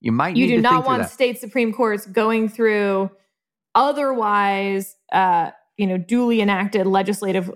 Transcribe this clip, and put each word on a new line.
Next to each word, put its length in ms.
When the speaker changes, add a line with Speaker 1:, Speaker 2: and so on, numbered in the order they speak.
Speaker 1:
You 100
might 260
Speaker 2:
You 100
Speaker 1:
need 60
Speaker 2:
do 40
Speaker 1:
to 60
Speaker 2:
not 100
Speaker 1:
think 120
through 60
Speaker 2:
want 120
Speaker 1:
that." 80
Speaker 2:
state 280
Supreme 340
Courts 340
going 420
through 600
otherwise, 1120
uh, 380
you 100
know, 100
duly 440
enacted 460
legislative 680